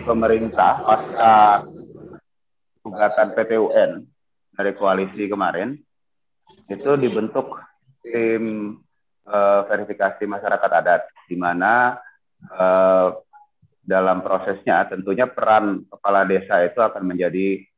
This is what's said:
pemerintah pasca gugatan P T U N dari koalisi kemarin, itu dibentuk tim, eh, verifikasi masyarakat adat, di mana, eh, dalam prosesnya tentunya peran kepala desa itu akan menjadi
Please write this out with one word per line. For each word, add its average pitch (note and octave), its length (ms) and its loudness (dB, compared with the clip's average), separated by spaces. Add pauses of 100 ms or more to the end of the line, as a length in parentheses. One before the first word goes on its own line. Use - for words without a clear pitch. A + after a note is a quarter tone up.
pemerintah A2+ 800 2
pasca G#2+ 800 4 (1200)
gugatan G#2 520 0
P - 80 -2
T A2 160 -6
U G2+ 160 0
N F#2 320 0 (480)
dari G2+ 200 -2
koalisi G2 520 -2
kemarin, F#2+ 480 -4 (960)
itu C#3 240 0
dibentuk A#2+ 640 -4 (400)
tim, A2+ 760 -4 (520)
eh, G2+ 400 2
verifikasi G2+ 560 -4
masyarakat G2+ 480 -2
adat, E2+ 300 2 (260)
di F2 80 -10
mana, G2 640 0 (480)
eh, F#2 600 2 (800)
dalam F#2+ 320 0
prosesnya F#2+ 640 -2
tentunya G2 480 -4
peran G#2 560 0
kepala G2 400 0
desa F#2+ 320 0
itu F2+ 240 0
akan G2 240 -2
menjadi F2+ 560 -4 (140)